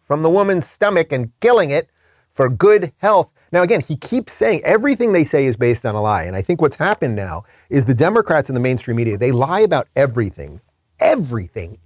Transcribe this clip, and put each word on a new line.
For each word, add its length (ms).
from 200
the 80
woman's 360
stomach 460
and 180
killing 300
it 180
for 180
good 500
health. 360
Now, 100
again, 180
he 160
keeps 360
saying 320
everything 480
they 120
say 200
is 120
based 280
on 100
a 60
lie. 220
And 140
I 60
think 200
what's 140
happened 400
now 260
is 160
the 100
Democrats 540
in 60
the 60
mainstream 360
media, 220
they 140
lie 280
about 360
everything, 640
everything, 840